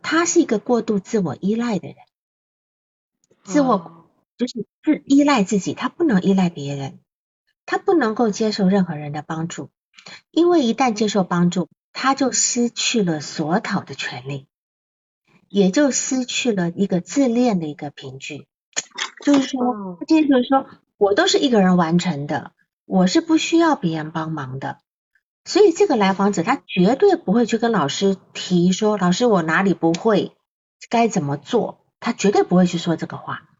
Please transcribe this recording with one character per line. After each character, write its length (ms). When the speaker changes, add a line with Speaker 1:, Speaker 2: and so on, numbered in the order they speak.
Speaker 1:
他 240
是 160
一 60
个 120
过 220
度 180
自 200
我 220
依 140
赖 240
的 100
人。 80
自 180
我， 140
Speaker 2:
哦。 220
Speaker 1:
就 80
是 200
自-， 220
依 200
赖 200
自 140
己， 160
他 160
不 140
能 180
依 100
赖 160
别 260
人， 260
他 100
不 160
能 220
够 160
接 200
受 160
任 200
何 80
人 180
的 80
帮 280
助， 200
因 180
为 160
一 80
旦 220
接 140
受 140
帮 280
助， 140
Speaker 2:
嗯。 40
Speaker 1:
他 220
就 180
失 380
去 320
了 180
索 400
讨 220
的 120
权 320
利， 200
也 200
就 200
失 340
去 280
了 180
一 160
个 160
自 260
恋 320
的 60
一 80
个 160
凭 280
据。 280
就 120
是 80
说， 180
Speaker 2:
哦。 460
Speaker 1:
就 100
是 120
说， 180
我 160
都 140
是 140
一 100
个 100
人 160
完 220
成 280
的， 260
我 200
是 140
不 160
需 220
要 180
别 220
人 140
帮 200
忙 260
的。 200
所 180
以 100
这 140
个 100
来 160
访 200
者 100
他 240
绝 280
对 220
不 160
会 140
去 120
跟 140
老 160
师 280
提 380
说 280
：“老 100
师， 160
我 160
哪 200
里 100
不 220
会， 420
该 180
怎 160
么 140
做？” 460
他 140
绝 180
对 120
不 140
会 100
去 100
说 180
这 120
个 100
话， 320